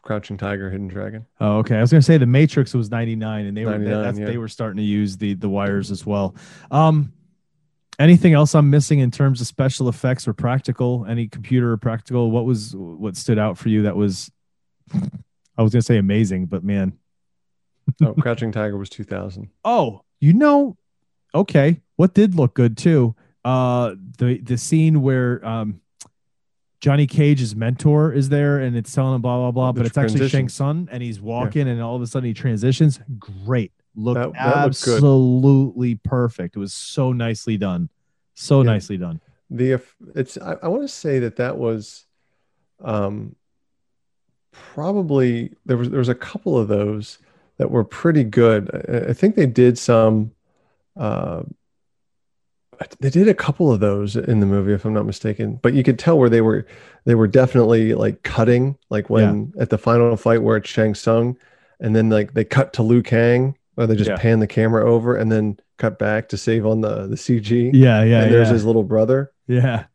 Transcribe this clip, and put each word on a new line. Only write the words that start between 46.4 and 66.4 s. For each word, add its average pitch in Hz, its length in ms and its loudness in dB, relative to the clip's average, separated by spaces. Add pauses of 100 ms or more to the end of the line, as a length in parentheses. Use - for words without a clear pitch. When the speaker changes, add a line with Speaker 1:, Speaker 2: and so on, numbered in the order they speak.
Speaker 1:
of 107 100 0
those 104 500 -4 (400)
that 131 120 -2
were 117 140 0
pretty 156 400 0
good. 110 460 2 (180)
I, 120 220 -4
I - 20 0
think 208 240 2
they 156 100 4
did 123 320 4
some, 110 540 2 (680)
uh, 87 440 -6 (1600)
they 135 120 -2
did 185 180 4
a 202 60 4
couple 151 380 0
of 104 80 2
those 101 360 -2
in 113 240 0
the 101 60 4
movie, 98 260 0
if 101 120 -4
I'm 107 100 -2
not 104 120 -2
mistaken, 107 560 -6
but 123 120 2
you 131 100 2
could 123 140 2
tell 165 200 2
where 127 100 4
they 113 120 4
were, 110 260 0 (380)
they 123 100 4
were 110 140 4
definitely, 113 680 4
like, 110 300 -2
cutting, 123 520 0 (140)
like, 107 180 -6
when 110 460 2
Speaker 2:
Yeah. - 80 -4
Speaker 1:
at 113 80 -4
the 113 80 -2
final 117 380 2
fight 113 260 2
where 113 140 2
it's 104 120 -6
Shang 110 260 0
Tsung 117 420 0 (420)
and 110 160 -2
then, 113 160 2
like, 107 240 0
they 113 100 0
cut 135 300 -2
to 120 80 -2
Liu 120 200 4
Kang, 120 540 0 (200)
or 117 100 -2
they 110 100 2
just 104 140 0
Speaker 2:
Yeah. 95 60 -4
Speaker 1:
pan 113 240 2
the 107 80 0
camera 110 360 0
over 117 320 2
and 110 140 -2
then 107 280 -2 (200)
cut 113 220 -4
back 107 300 -2
to 107 60 -6
save 110 300 -2